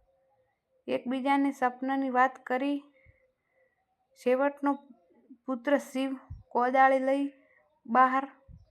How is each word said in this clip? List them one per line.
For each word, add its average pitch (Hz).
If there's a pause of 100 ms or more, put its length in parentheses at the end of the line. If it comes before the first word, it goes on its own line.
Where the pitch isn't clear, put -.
(880)
એકબીજાને 269
સપનાની 262
વાત 254
કરી. 285 (1300)
છેવટનો 277 (680)
પુત્ર 262
શિવ 269 (320)
કોદાળી 262
લઈ 277 (540)
બહાર, 254 (400)